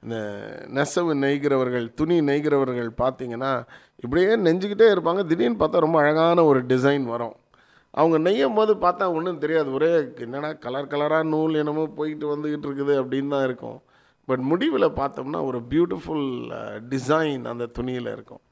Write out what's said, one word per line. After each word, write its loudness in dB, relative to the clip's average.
இந்த -8
நெசவு 0
நெய்கிறவர்கள், 0
துணி 2
நெய்கிறவர்கள் 0
பார்த்தீங்கன்னா, -2
இப்படியே 2
நெஞ்சுக்கிட்டே 4
இருப்பாங்க. 0
திடீர்னு 0
பார்த்தா 2
ரொம்ப 4
அழகான 4
ஒரு 6
டிசைன் 2
வரும். -6
அவங்க 4
நெய்யும் 2
போது 4
பார்த்தா 0
ஒண்ணும் -4
தெரியாது, 0
ஒரே 2
என்னடா -8
color -8
கலரா 0
நூல் 0
என்னமோ 0
போயிட்டு -4
வந்துகிட்டு -6
இருக்குது 0
அப்படின்னு -2
தான் 0
இருக்கும். -6
But 0
முடிவுல 0
பார்த்தோம்னா, -6
ஒரு -4
beautiful, -2
அ, -10
design -2
அந்த -8
துணியில -6
இருக்கும். -16